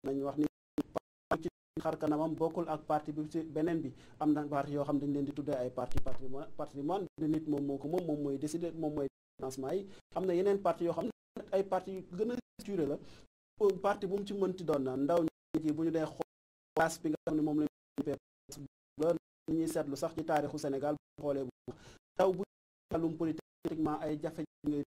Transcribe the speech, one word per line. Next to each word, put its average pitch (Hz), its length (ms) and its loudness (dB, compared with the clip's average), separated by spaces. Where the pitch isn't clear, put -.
nañ 139 180 -2
wax 139 160 -2
ni 151 60 4
ci 165 60 -2
xar 156 160 0
kanamam 156 360 2
bokkul 160 340 -2
ak 156 180 -4
parti 151 260 0
bi 151 160 -4
ci 165 140 -2
beneen 156 380 0
bi. 127 120 -4
Am 151 120 4
na 147 140 2
parti 147 260 -2
yoo 143 120 0
xam 147 140 2
dañ 143 140 0
leen 143 120 0
di 139 80 -4
tuddee 143 240 -2
ay 127 140 -2
parti 123 300 2
patrimoine, - 560 4
patrimoine 156 500 -2
benn 156 120 2
nit 156 160 0
moom 143 180 0
moo 139 120 -2
ko 143 100 -6
moom, 180 180 0
moom 147 160 0
mooy 139 160 -2
décider, 165 340 -4
moom 160 220 -2
mooy 143 120 0
financement 131 340 -4
yi. 196 140 -2
Am 175 120 -2
na 185 80 4
yeneen 202 280 4
parti 170 220 2
yoo 170 80 2
xam 165 140 -2
ne 226 40 -2
ay 190 120 4
parti 190 280 -2
yu 185 80 -6
gën 214 180 0
a 240 60 -2
structuré 196 500 -2
la. 196 100 0
Parti 202 240 2
bu 185 120 0
mu 202 80 -2
ci 208 80 -6
mënti 190 300 0
doon 151 180 2
na 131 140 -2
ndaw 165 280 4
ñi 156 100 2
bu 156 120 0
ñu 165 60 2
dee 160 160 2
xool - 240 -6
place 160 280 4
bi 165 80 -2
nga 151 60 0
xam 156 100 2
ne 156 60 4
moom 147 180 2
lañ 151 60 4
doon 165 180 4
li 156 80 0
ñuy 165 120 2
seetlu 147 280 -2
sax 160 180 -2
ci 156 100 -4
taarixu 151 340 0
Sénégal 143 360 0
bu - 280 -12
xoolee 139 220 0
bu 123 60 -8
ndaw 190 160 6
bu 180 100 -4
wàllum 160 240 0
politique, 160 280 -2
politiquement 156 380 -2
ay 156 220 -2
jafe-jafe 160 460 -6
ngay 143 220 0